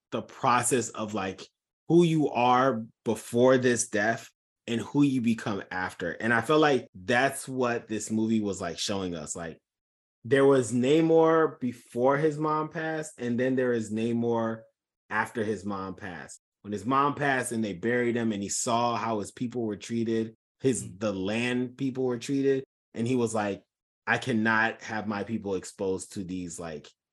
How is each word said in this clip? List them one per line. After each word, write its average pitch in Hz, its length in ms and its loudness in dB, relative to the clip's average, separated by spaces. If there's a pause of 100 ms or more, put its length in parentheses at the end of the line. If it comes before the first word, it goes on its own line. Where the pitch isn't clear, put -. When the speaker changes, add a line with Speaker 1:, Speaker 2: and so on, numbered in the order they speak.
(100)
Speaker 1:
the 113 120 -4
process 123 680 0
of, 107 240 -8
like, 95 320 -6 (400)
who 170 160 8
you 160 280 4
are 123 520 4 (220)
before 120 540 4
this 123 300 2
death 107 400 -2 (380)
and 113 140 -2
who 143 220 0
you 131 180 2
become 113 500 0
after? 90 420 -6
And 117 220 0
I 117 60 4
feel 151 180 2
like 143 360 2
that's 123 540 0
what 123 400 -2
this 107 220 -6
movie 110 300 0
was, 98 200 -4
like, 85 180 -6
showing 95 360 -4
us. 80 220 -10
Like, 82 200 -10 (680)
there 139 200 4
was 131 280 4
Namor 160 880 4
before 123 580 0
his 151 200 0
mom 151 320 -2
passed, 160 480 -8
and 120 200 -2
then 131 160 2
there 127 180 2
is 107 200 -2
Namor 113 720 -2 (480)
after 107 340 -2
his 101 200 -4
mom 95 300 -8
passed. 87 460 -14 (220)
When 104 100 -10
his 101 120 -8
mom 139 300 2
passed 131 380 -2
and 113 120 -2
they 101 80 -4
buried 120 440 0
him 113 160 0
and 101 100 -4
he 98 80 -6
saw 117 460 0
how 110 240 -2
his 98 100 -8
people 123 320 -6
were 107 140 -4
treated, 113 580 -2 (260)
his, 123 240 0
Speaker 2:
Mm. 107 160 -14
Speaker 1:
the 107 120 -2
land 123 640 -2
people 131 260 -4
were 123 140 -2
treated, 135 460 0 (300)
and 117 120 -2
he 127 100 0
was 117 180 0
like, 104 280 -2 (440)
"I 120 120 2
cannot 113 640 0
have 107 240 -8
my 104 160 -4
people 98 320 -6
exposed 95 600 -6
to 98 100 -6
these, 90 340 -8
like, 80 320 -12 (220)